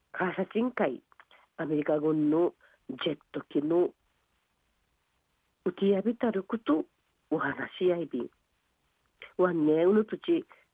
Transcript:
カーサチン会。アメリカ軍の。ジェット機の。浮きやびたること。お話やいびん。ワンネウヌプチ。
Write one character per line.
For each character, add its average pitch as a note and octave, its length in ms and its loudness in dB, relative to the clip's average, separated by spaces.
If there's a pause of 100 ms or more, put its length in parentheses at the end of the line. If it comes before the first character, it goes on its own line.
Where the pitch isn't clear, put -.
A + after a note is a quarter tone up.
(120)
カ - 140 -4
ー F3 100 -4
サ F#3+ 180 -2
チ A3 80 0
ン B3 100 0
会。 D3+ 300 -2 (560)
ア D#3+ 80 -4
メ D3+ 120 -2
リ D3 60 0
カ D3+ 160 0
軍 D3+ 300 2
の。 E3 240 2 (360)
ジ - 220 -4
ェ - 20 -2
ッ - 40 -14 (140)
ト - 100 -8
機 - 200 -4
の。 E3 280 2 (1800)
浮 F#3 80 -2
き G3 160 0
や G3 120 2
び A#3 140 -2
た A#3 160 -2
る G3 120 -2
こ - 140 -6
と。 D4+ 260 0 (480)
お D#3+ 80 0
話 C#3+ 480 -4
や F3 100 2
い E3 80 -4
び C3 140 -6
ん。 A#2 100 -6 (1080)
ワ F3+ 140 4
ン D#3+ 140 0
ネ D#3 200 4
ウ F#3+ 80 6
ヌ G#3+ 100 4
プ G#3 140 -8
チ。 - 280 0 (280)